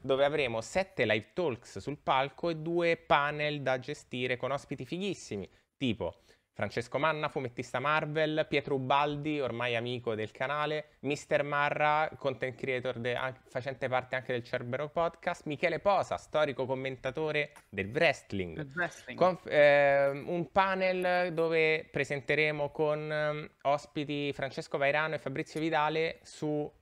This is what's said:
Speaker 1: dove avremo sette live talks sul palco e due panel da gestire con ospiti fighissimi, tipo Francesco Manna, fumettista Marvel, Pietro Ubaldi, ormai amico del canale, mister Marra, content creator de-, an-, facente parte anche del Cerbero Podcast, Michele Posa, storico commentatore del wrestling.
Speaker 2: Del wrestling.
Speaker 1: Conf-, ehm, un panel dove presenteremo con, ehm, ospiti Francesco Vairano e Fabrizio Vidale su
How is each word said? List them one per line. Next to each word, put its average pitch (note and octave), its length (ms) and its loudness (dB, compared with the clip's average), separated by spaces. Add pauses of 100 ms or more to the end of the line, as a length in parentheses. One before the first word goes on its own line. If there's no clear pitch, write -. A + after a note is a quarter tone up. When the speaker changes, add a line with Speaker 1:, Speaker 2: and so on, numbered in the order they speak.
Speaker 1:
dove C3+ 240 2
avremo C#3 380 0
sette F#3 440 -2
live G#2+ 260 0
talks C#3+ 460 -4
sul C#3 200 -8
palco C#3 520 0
e E3 60 -4
due E3 400 0
panel D3 640 2
da C3+ 160 0
gestire B2+ 580 -4
con B2+ 140 -4
ospiti C#3 340 -6
fighissimi, E3 640 -6 (280)
tipo G2 460 -2 (300)
Francesco A#2 460 -4
Manna, D3+ 320 0
fumettista B2+ 480 -6
Marvel, D3+ 680 0
Pietro C#3+ 280 -2
Ubaldi, D3 680 0
ormai A#2+ 360 -2
amico A#2+ 380 -4
del G#2+ 160 -4
canale, D3+ 720 -4
mister C#3+ 420 -2
Marra, D3 760 2
content C3 360 -2
creator B2+ 440 -4
de-, A#2+ 160 -2
an-, C3 200 -4 (140)
facente C3 400 -6
parte B2+ 280 0
anche B2+ 160 -4
del A#2+ 100 0
Cerbero B2+ 480 -4
Podcast, E3+ 560 -2
Michele D#3 320 -2
Posa, F3 400 2
storico C#3+ 480 0
commentatore C3+ 840 -2 (180)
del G2 200 -2
wrestling. G#2+ 680 0
Speaker 2:
Del C#3 180 -8
wrestling. D#3+ 420 -8
Speaker 1:
Conf-, F3 300 2
ehm, C#3+ 840 6
un E3+ 240 -2
panel F#3 800 2
dove D#3+ 580 2
presenteremo D3 840 0
con, D3+ 380 0
ehm, D3+ 400 -2 (120)
ospiti C#3+ 720 -2
Francesco C#3+ 420 -6
Vairano D3 380 2
e C#3+ 40 -4
Fabrizio D3+ 420 -6
Vidale D#3 640 0
su D3+ 460 -4 (120)